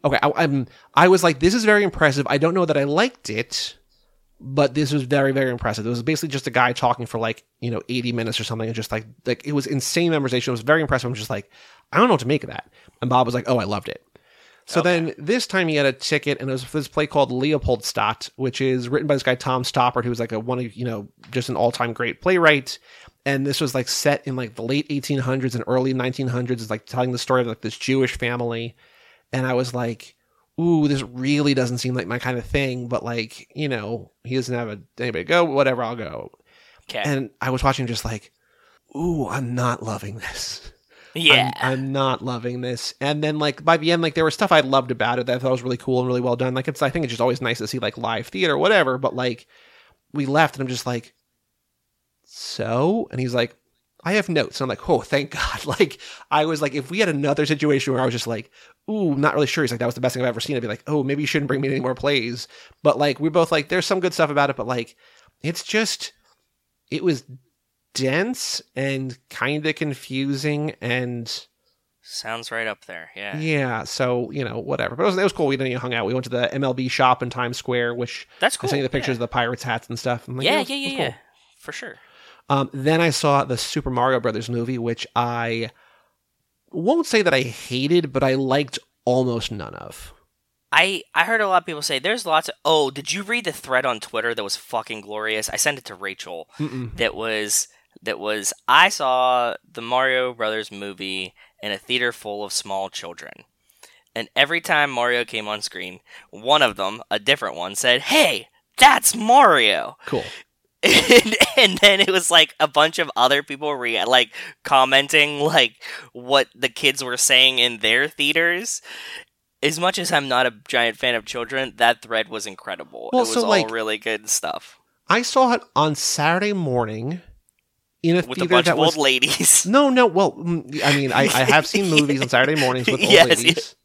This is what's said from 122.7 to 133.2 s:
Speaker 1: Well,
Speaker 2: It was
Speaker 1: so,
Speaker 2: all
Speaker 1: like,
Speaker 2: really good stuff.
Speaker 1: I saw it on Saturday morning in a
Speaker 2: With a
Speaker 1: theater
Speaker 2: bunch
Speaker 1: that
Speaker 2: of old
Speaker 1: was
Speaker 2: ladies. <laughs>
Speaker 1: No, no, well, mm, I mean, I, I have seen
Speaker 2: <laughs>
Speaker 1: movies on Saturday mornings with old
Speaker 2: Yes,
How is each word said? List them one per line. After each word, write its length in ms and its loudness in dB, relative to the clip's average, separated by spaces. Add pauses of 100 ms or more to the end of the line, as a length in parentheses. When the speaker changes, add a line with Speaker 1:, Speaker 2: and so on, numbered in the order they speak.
Speaker 1:
Well, 100 2
Speaker 2:
It 60 0
was 60 -4
Speaker 1:
so, 80 0
Speaker 2:
all 60 0
Speaker 1:
like, 240 2
Speaker 2:
really 260 -2
good 300 -4
stuff. 500 -6 (300)
Speaker 1:
I 140 2
saw 320 4
it 80 -2 (120)
on 220 2
Saturday 560 0
morning 720 -2 (800)
in 100 4
a 40 4
Speaker 2:
With 200 -4
a 40 -2
Speaker 1:
theater 60 -2
Speaker 2:
bunch 180 6
Speaker 1:
that 80 4
Speaker 2:
of 40 0
old 80 6
Speaker 1:
was 100 2
Speaker 2:
ladies. 680 4
<laughs> 20 -4
Speaker 1:
No, 220 6
no, 160 6
well, 280 2
mm, 500 -4
I 100 6
mean, 180 2
I, 100 4
I 200 4
have 240 6
seen 240 0
Speaker 2:
<laughs> 0 -
Speaker 1:
movies 320 2
on 60 -2
Saturday 320 2
mornings 260 0
with 160 2
old 80 2
Speaker 2:
Yes, 160 10 (160)